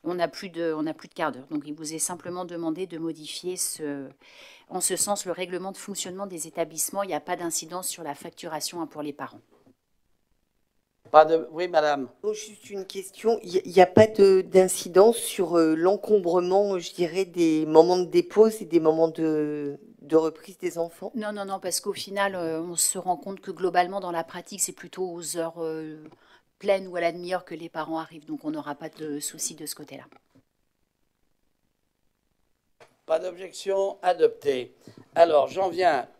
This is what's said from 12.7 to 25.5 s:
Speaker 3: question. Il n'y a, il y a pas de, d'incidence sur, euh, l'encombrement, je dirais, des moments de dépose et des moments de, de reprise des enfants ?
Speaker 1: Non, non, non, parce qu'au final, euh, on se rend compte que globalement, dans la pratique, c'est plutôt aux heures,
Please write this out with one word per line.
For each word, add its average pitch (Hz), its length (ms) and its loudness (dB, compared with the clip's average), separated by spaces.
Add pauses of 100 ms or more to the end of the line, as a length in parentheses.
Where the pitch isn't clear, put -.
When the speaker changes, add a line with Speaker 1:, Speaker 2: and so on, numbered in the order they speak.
Speaker 3:
question. 208 580 -2
Il 180 60 -12
n'y 175 80 0
a, - 80 2
il 180 60 -10
y 185 100 8
a 180 40 12
pas 214 220 6
de, 196 340 6
d'incidence 185 760 6
sur, 170 400 -2
euh, 160 180 4
l'encombrement, 185 1040 2
je - 140 -12
dirais, 175 320 -2
des 165 400 2
moments 165 320 8
de 180 80 2
dépose 202 560 4
et 190 40 -10
des 165 140 4
moments 160 300 4
de, 151 680 -2 (240)
de 147 140 -2
reprise 160 420 0
des 170 200 -6
enfants ? 170 380 -8
Speaker 1:
Non, 214 180 -6
non, 202 100 -8
non, 190 160 -8
parce 180 220 -4
qu'au 202 100 -6
final, 196 440 -4
euh, 165 260 -4
on 170 160 -8
se - 200 -2
rend 180 200 -2
compte 190 240 -12
que 196 100 -12
globalement, 180 480 0
dans 180 120 -8
la 165 120 -4
pratique, 180 380 -10
c'est - 100 -4
plutôt 185 320 -10
aux 175 320 -8
heures, 165 260 -6